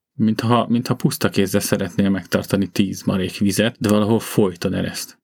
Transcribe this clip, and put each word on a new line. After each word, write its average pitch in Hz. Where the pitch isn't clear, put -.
Mintha, 113
mintha 117
puszta -
kézzel 98
szeretnél 98
megtartani 98
tíz 95
marék 95
vizet, 104
de 107
valahol 104
folyton 95
ereszt. -